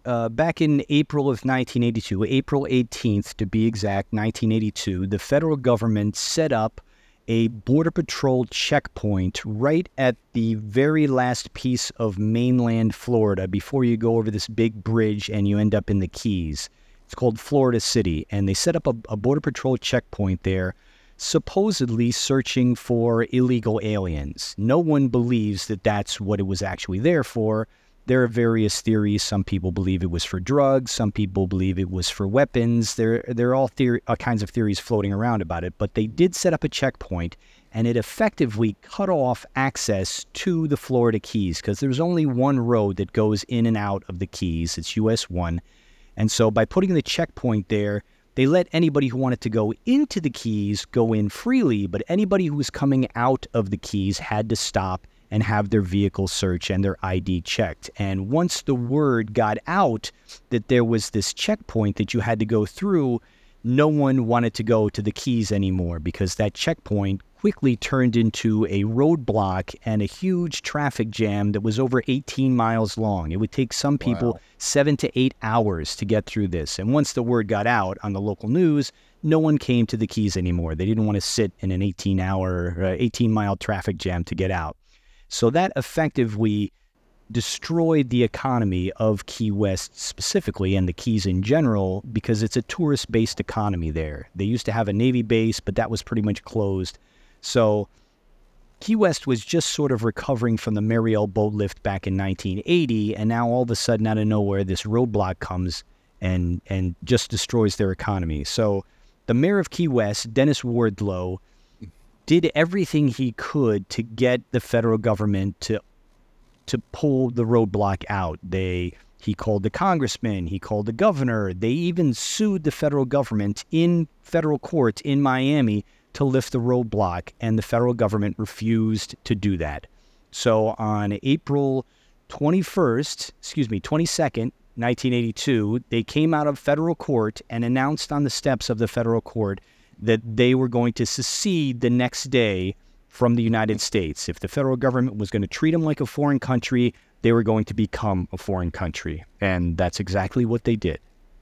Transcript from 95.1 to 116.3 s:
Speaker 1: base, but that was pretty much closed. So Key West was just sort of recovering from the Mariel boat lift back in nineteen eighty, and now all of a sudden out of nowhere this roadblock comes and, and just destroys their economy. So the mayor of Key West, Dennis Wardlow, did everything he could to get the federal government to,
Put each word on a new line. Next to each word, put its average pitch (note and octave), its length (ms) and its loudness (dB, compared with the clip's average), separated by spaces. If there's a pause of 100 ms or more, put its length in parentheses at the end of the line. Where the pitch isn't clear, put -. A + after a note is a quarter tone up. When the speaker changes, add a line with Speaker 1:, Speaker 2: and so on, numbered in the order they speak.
Speaker 1:
base, A2+ 360 2
but - 160 -6
that A2+ 160 -2
was A2 140 -6
pretty A2+ 180 -2
much G2+ 220 -2
closed. G2 560 -4 (400)
So G#2+ 480 2 (880)
Key - 160 0
West G3 320 2
was B2 180 0
just - 280 0
sort D3 180 0
of A2+ 140 0
recovering A#2 520 0
from G#2+ 180 -2
the G#2 60 0
Mariel A2 460 2
boat G#2 280 0
lift G2+ 280 -2
back G2 240 -4
in F#2+ 100 0
nineteen F#2+ 480 -2
eighty, A#2 520 2
and G#2+ 120 0
now A#2 200 0
all B2 140 2
of A#2+ 100 -2
a A2+ 40 0
sudden A2 300 0
out A2 120 0
of G#2+ 100 0
nowhere G2+ 340 0
this F#2 220 -4
roadblock G#2 560 0
comes F2+ 420 -4 (380)
and, F2+ 480 0
and F#2 340 -2
just - 300 0
destroys G#2+ 420 0
their G2 160 0
economy. E2+ 540 -4
So G2+ 400 -2 (420)
the A2+ 80 0
mayor F3 240 2
of F3 120 -2
Key F3 180 0
West, A2+ 440 0
Dennis C3+ 300 2
Wardlow, G2+ 760 -2 (880)
did E3 300 4
everything E3 500 2
he B2+ 300 0
could A2 520 0
to - 140 -4
get A#2 380 0 (100)
the B2 80 0
federal A2+ 400 2
government G2+ 640 0
to, G#2+ 200 -4 (840)